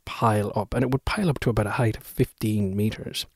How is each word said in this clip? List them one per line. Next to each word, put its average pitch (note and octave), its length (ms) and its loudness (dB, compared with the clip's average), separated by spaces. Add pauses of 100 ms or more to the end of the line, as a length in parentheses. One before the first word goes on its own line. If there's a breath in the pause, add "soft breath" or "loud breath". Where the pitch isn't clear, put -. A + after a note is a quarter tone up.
pile G#2+ 500 2
up, G#2 200 -4
and A#3 80 2
it B2 80 0
would C3+ 120 0
pile G3 260 0
up C3+ 100 0
to - 100 0
about A2 160 2
a G2 60 -4
height A2 260 0
of - 60 -18
fifteen G#2 760 0
meters. - 480 -2 (100)